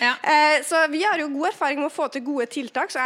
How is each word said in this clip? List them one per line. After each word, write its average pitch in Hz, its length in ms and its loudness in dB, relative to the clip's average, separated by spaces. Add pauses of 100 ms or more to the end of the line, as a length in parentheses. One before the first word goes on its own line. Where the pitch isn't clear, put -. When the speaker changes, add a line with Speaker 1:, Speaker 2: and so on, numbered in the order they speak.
Speaker 1:
Ja. 247 140 2 (100)
Speaker 2:
Eh, 302 400 4
så 320 160 0 (100)
vi 311 140 -2
har 403 140 0
jo 302 100 -4
god 294 240 -2
erfaring 285 320 -2
med 311 60 -2
å - 20 -20
få 294 180 -4
til 269 140 -8
gode 262 240 -2
tiltak, 277 420 -4
så 262 160 -2